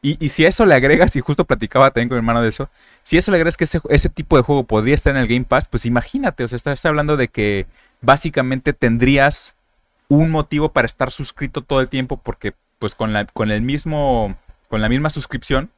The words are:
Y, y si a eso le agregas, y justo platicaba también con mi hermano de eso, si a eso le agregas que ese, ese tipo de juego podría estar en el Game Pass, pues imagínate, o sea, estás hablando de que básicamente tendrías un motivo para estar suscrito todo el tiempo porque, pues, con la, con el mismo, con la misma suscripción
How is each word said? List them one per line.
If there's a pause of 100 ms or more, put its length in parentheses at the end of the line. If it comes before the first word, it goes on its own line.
Y,
y
si
a
eso
le
agregas,
y
justo
platicaba
también
con
mi
hermano
de
eso, (340)
si
a
eso
le
agregas
que
ese,
ese
tipo
de
juego
podría
estar
en
el
Game
Pass,
pues
imagínate,
o
sea,
estás
hablando
de
que (360)
básicamente
tendrías (540)
un
motivo
para
estar
suscrito
todo
el
tiempo
porque, (260)
pues,
con
la,
con
el
mismo, (320)
con
la
misma
suscripción